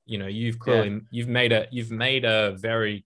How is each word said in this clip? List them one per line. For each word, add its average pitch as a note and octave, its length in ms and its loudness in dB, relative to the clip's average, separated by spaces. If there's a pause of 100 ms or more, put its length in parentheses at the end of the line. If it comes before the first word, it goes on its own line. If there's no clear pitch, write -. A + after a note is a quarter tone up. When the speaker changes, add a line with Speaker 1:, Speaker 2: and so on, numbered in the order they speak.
Speaker 1:
you A2 120 -8
know, G2 80 -8
you've A2+ 300 -4
Speaker 2:
Yeah. A#2 40 -14
Speaker 1:
clearly, G#2+ 400 0 (100)
you've A#2+ 180 -6
made B2 240 4
a, A2 200 4
you've A#2 180 -6
made B2 340 0
a G#2+ 340 2
very G#2+ 480 -2